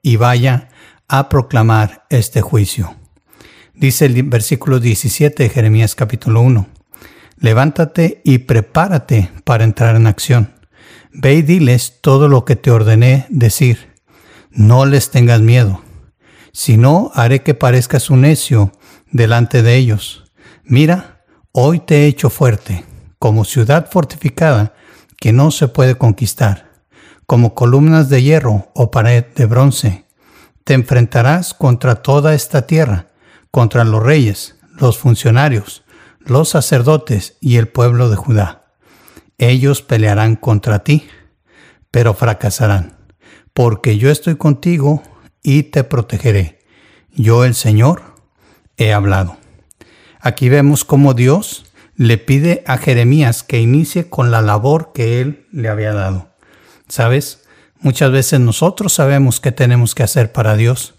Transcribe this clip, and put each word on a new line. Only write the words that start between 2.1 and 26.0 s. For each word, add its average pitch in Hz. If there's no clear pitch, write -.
juicio. 101
Dice 139
el 127
versículo 127
diecisiete 123
de 110
Jeremías 110
capítulo 117
uno: 120
"Levántate 147
y 127
prepárate 123
para 113
entrar 113
en 113
acción. 107
Ve 135
y 165
diles 143
todo 143
lo 131
que 127
te -
ordené 117
decir. 120
No 123
les 139
tengas 120
miedo. 113
Si -
no, 147
haré 127
que 147
parezcas 123
un 131
necio 135
delante 117
de 120
ellos. 117
Mira, 156
hoy 147
te 151
he 147
hecho 135
fuerte, 107
como 110
ciudad 139
fortificada 143
que 110
no 139
se -
puede 127
conquistar, -